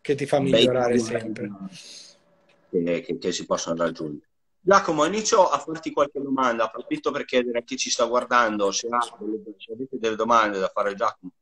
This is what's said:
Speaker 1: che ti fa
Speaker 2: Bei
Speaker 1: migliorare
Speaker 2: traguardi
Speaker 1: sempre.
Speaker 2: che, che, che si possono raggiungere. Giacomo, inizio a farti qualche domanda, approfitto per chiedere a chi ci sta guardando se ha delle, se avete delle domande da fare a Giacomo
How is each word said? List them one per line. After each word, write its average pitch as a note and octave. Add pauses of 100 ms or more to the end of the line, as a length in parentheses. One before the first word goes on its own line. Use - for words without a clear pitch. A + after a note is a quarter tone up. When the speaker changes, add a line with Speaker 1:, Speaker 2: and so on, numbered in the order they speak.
Speaker 1:
che -
ti C3+
fa D3
Speaker 2:
Bei -
Speaker 1:
migliorare A#2+
Speaker 2:
traguardi A#2
Speaker 1:
sempre. G#2+ (1200)
Speaker 2:
che, E2+
che, E2+
che F#2
si E2+
possono E2+
raggiungere. D#2 (380)
Giacomo, F3
inizio G3+
a C#3+
farti D#3
qualche C#3+
domanda, C3
approfitto C#3+
per B2+
chiedere B2
a A#2
chi C3
ci C3
sta A#2+
guardando A#2
se G2
ha A#2+ (200)
delle, G#2+ (160)
se -
avete B2+
delle A2
domande A2
da F#2+
fare G2+
a G2+
Giacomo G2+